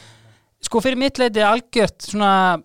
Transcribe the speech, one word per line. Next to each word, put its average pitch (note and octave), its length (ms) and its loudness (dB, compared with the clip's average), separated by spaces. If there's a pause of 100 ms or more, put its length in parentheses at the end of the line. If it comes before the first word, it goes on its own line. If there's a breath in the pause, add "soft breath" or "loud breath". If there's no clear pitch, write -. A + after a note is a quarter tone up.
(640 loud breath)
Sko, - 200 -2
fyrir B3+ 160 -2
mitt C4+ 200 -2
leyti A3 280 0
algjört A3 560 0
svona G3+ 300 0 (320)